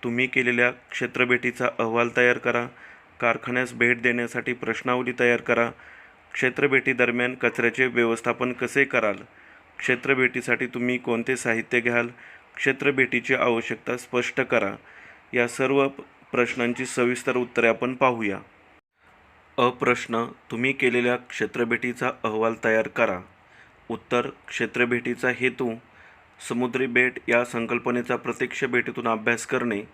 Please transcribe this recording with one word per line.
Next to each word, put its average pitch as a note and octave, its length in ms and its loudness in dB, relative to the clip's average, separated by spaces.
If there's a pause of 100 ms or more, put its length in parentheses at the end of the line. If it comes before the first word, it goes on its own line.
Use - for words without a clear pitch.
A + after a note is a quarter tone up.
तुम्ही B2 240 0
केलेल्या B2 440 2
क्षेत्रभेटीचा B2 960 -2 (100)
अहवाल A#2 380 2
तयार B2 200 4
करा. A#2+ 280 0 (540)
कारखान्यास A#2+ 540 -2
भेट A#2+ 280 2
देण्यासाठी A#2+ 520 -2
प्रश्नावली B2 680 -2
तयार A#2+ 220 4
करा. A#2 300 2 (640)
क्षेत्रभेटी C3 600 2
दरम्यान B2 420 0
कचऱ्याचे A#2+ 500 0
व्यवस्थापन A#2+ 680 0
कसे C3 320 0
कराल? A2 300 0 (600)
क्षेत्रभेटीसाठी B2+ 920 0
तुम्ही B2 300 -2
कोणते A#2+ 400 -2
साहित्य A#2 420 0
घ्याल? A#2+ 280 0 (480)
क्षेत्रभेटीची C3+ 800 0
आवश्यकता A#2 640 -2
स्पष्ट B2 440 -2
करा. A2 340 0 (580)
या A#2+ 140 2
सर्व C3+ 400 2
प-, C#3 140 -8 (300)
प्रश्नांची A#2+ 540 0
सविस्तर B2 520 0
उत्तरे A#2+ 300 2
आपण B2 280 0
पाहूया. A2+ 440 0 (1160)
अ B2 120 4
प्रश्न, A#2+ 560 0 (260)
तुम्ही B2+ 220 -2
केलेल्या B2 420 2
क्षेत्रभेटीचा A#2+ 960 -2 (120)
अहवाल A2+ 400 0
तयार A2 240 4
करा. G#2+ 320 0 (680)
उत्तर, A#2+ 400 -2 (180)
क्षेत्रभेटीचा A#2+ 840 -2
हेतू B2 460 -2 (720)
समुद्री B2 380 -2
बेट B2 400 2
या A#2+ 180 4
संकल्पनेचा A#2+ 680 -2
प्रत्यक्ष B2 480 -4
भेटीतून B2 440 -2
अभ्यास A2+ 380 0
करणे. A#2+ 360 -2 (120)